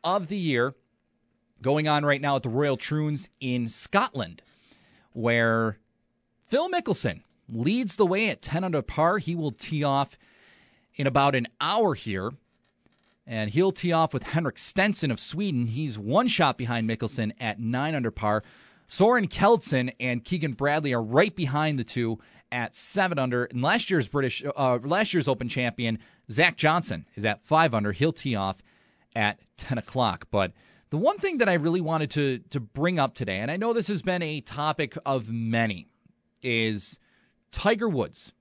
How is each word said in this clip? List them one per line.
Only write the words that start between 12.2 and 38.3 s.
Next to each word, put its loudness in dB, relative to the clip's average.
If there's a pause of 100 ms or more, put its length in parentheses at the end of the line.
and -4
he'll 2
tee -2
off 2
with -4
Henrik -2
Stenson 0
of -2
Sweden. -2
He's -4
one 2
shot 2
behind -2
Mickelson -2
at -4
nine -2
under -2
par. 0 (440)
Soren 4
Kjeldsen 2
and -2
Keegan -2
Bradley 0
are 2
right 4
behind 0
the -2
two -4 (320)
at -6
seven -2
under. 0
And -4
last 0
year's 2
British, -2 (120)
uh, 2
last 0
year's 2
Open -2
champion, -2 (340)
Zach 2
Johnson, 0
is -6
at -2
five 4
under. 0
He'll 0
tee -4
off -4 (540)
at 0 (180)
ten -6
o'clock. -2
But 0 (360)
the -4
one 2
thing -2
that 4
I 4
really 2
wanted -2
to, 0 (120)
to -4
bring -2
up 0
today, -4
and -4
I -4
know -2
this -2
has -2
been -2
a -4
topic -4
of -2
many, -2 (520)
is -2 (540)
Tiger 0
Woods. -4